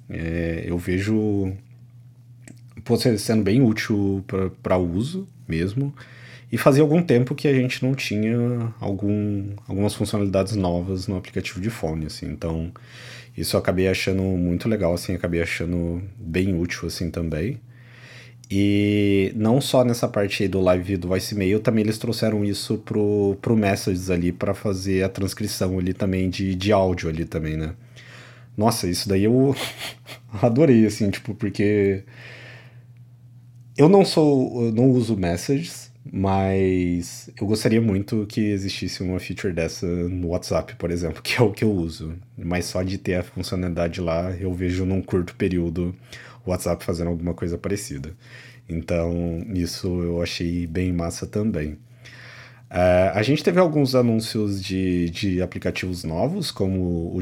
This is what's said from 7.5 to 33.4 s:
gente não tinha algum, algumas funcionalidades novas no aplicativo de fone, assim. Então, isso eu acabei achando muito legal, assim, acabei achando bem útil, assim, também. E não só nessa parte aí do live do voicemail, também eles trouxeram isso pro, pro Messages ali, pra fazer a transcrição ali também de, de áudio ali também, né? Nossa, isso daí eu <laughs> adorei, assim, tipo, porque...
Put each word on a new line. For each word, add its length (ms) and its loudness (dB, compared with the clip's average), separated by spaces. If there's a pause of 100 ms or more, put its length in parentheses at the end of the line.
gente 280 0
não 120 0
tinha 420 -2 (420)
algum, 760 -2 (120)
algumas 280 0
funcionalidades 600 0
novas 540 0
no 80 -2
aplicativo 460 -8
de 80 -2
fone, 360 -4
assim. 200 -10
Então, 440 -6 (640)
isso 220 -4
eu 40 4
acabei 280 2
achando 340 0
muito 460 0
legal, 240 2
assim, 220 -2
acabei 260 -2
achando 600 -2 (160)
bem 420 0
útil, 280 -4
assim, 220 -4
também. 480 -4 (880)
E 840 2
não 260 4
só 240 2
nessa 220 0
parte 380 -2
aí 40 0
do 120 0
live 360 2
do 120 -6
voicemail, 500 0
também 240 2
eles 160 0
trouxeram 460 -2
isso 340 -2
pro, 640 2
pro 140 2
Messages 520 2
ali, 220 2
pra 240 -4
fazer 480 -2
a 60 2
transcrição 720 -4
ali 120 -2
também 380 0
de, 240 -2
de 160 0
áudio 380 4
ali 160 -4
também, 320 -4
né? 180 -6 (800)
Nossa, 300 2
isso 220 -2
daí 160 4
eu 280 4 (420)
<laughs> 460 -16
adorei, 460 6
assim, 240 0
tipo, 240 -8
porque... 720 2 (1700)